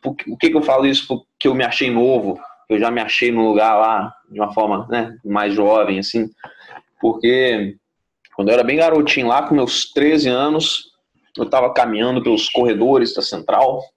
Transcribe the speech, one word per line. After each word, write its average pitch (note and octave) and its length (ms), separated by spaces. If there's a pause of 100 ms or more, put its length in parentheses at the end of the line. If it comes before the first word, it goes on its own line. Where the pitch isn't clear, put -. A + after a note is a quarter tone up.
O C3 100
que, - 160
o A#2+ 60
que E3 140
que D#3 60
eu D3+ 60
falo C3+ 240
isso? C3+ 200
Porque - 400
eu C3 80
me B2+ 100
achei B2+ 260
novo. A#2 500 (300)
Eu G#2+ 80
já A#2 120
me A#2+ 100
achei A#2+ 300
no A2+ 160
lugar G#2+ 300
lá G#2+ 380 (160)
de G#2 100
uma G#2 120
forma, G#2+ 360
né, A#2 360
mais G#2 280
jovem, G#2 460
assim. A2 320 (720)
Porque A2+ 760 (580)
quando G2 140
eu A2+ 60
era A#2+ 100
bem C3+ 140
garotinho D3+ 500
lá, C3+ 140
com D3+ 120
meus - 380
treze D3 360
anos, D3 640 (440)
eu A#2 120
tava B2+ 260
caminhando A#2+ 480
pelos A2 260
corredores A#2+ 680
da G2 80
Central A2+ 600 (140)